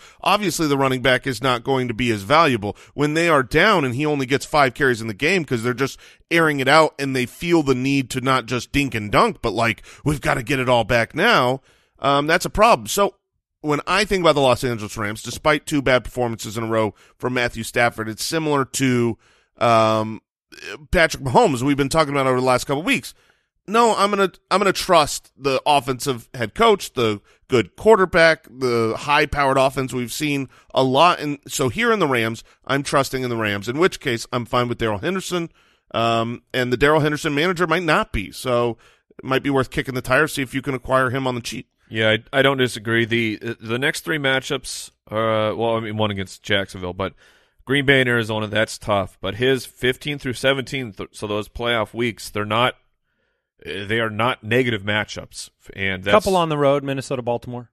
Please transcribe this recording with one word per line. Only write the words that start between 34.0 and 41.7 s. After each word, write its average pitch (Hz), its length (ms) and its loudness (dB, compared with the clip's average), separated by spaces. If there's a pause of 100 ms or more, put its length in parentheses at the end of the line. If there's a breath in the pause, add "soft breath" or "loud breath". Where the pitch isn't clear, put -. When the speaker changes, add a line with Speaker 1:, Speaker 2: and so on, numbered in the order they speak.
Speaker 1:
I'm 120 140 -4
fine 123 240 -2
with 120 80 -4
Darrell 107 220 -2
Henderson. 175 520 -6 (420)
Um, 117 500 -2 (100)
and 123 180 -2
the 123 60 2
Darrell 147 240 4
Henderson 151 340 -2
manager 170 320 0
might 165 160 -2
not 175 300 0
be, 98 180 -6
so 120 460 -2 (420 soft breath)
it - 60 -20
might 131 180 -2
be 143 60 -2
worth 135 220 2
kicking 139 240 -6
the 127 80 -4
tires, 143 320 0
see 139 80 -4
if 120 100 -8
you 135 80 -4
can 135 140 -4
acquire 131 340 0
him 131 180 -2
on 127 80 -2
the 120 60 -4
cheap. - 300 -12 (180)